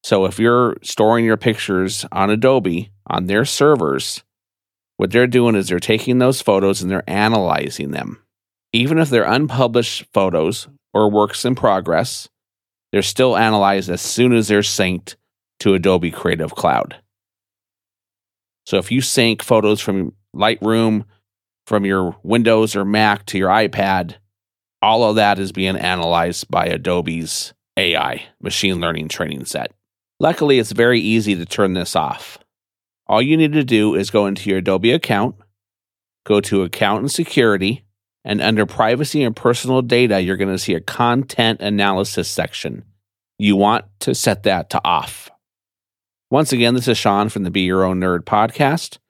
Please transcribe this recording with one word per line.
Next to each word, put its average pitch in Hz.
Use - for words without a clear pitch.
So 95
if 98
you're 120
storing 113
your 113
pictures 98
on 98
Adobe, 110
on 90
their 104
servers, 107
what 95
they're 120
doing 120
is 95
they're 90
taking 117
those 127
photos 98
and 92
they're -
analyzing 92
them. -
Even 131
if 160
they're 117
unpublished 120
photos 85
or 107
works 104
in 127
progress, 95
they're 101
still 123
analyzed 98
as 87
soon 123
as 113
they're 104
synced 101
to 98
Adobe 87
Creative 80
Cloud. 62
So -
if 87
you 123
sync 120
photos 107
from 95
Lightroom, 110
from 104
your 95
Windows 110
or 101
Mac 104
to -
your 92
iPad, 95
all 113
of 107
that 101
is 95
being 92
analyzed 85
by 87
Adobe's 85
A 87
I 76
machine 95
learning 80
training 76
set. -
Luckily, 147
it's 107
very 120
easy 107
to 85
turn 98
this 90
off. -
All 107
you 147
need 156
to 151
do 107
is 98
go 104
into 98
your 95
Adobe 95
account, 127
go 104
to 98
Account 101
and 135
Security, 113
and 107
under 110
Privacy 131
and 113
Personal 127
Data, 120
you're 92
gonna 95
see -
a 82
content 120
analysis 101
section. -
You 104
want 101
to 131
set 101
that 92
to -
off. -
Once 139
again, 120
this 123
is 113
Sean 104
from 104
the 90
Be 95
Your 92
Own 92
Nerd 90
podcast. 135